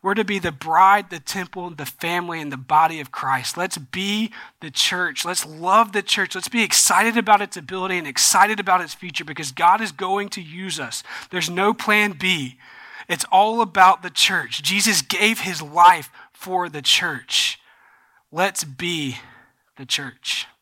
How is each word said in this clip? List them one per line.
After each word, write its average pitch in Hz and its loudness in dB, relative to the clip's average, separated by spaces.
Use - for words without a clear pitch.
We're 196 -2
to 214 0
be 196 -2
the 170 -4
bride, 185 4
the 170 -12
temple, 180 -10
the 147 -10
family, 170 -6
and 147 -8
the 131 -10
body 156 2
of 131 -14
Christ. 131 -4
Let's 175 -4
be 202 -4
the 160 -14
church. 175 -2
Let's 175 -4
love 185 2
the 202 -2
church. - -2
Let's - -6
be 233 0
excited 208 2
about 208 4
its 196 -8
ability 185 -6
and 160 -6
excited 202 2
about 185 2
its 170 -6
future 170 -10
because 147 -10
God 175 4
is 202 -6
going 196 -4
to 190 -10
use 165 -10
us. 120 -10
There's 175 -4
no 190 2
plan 208 2
B. 151 -2
It's 170 -4
all 214 4
about 185 6
the 180 -10
church. - -2
Jesus 190 0
gave 208 0
his 170 -6
life 165 4
for 180 -4
the 147 -10
church. - 0
Let's 185 -2
be 147 -6
the 139 -16
church. - -6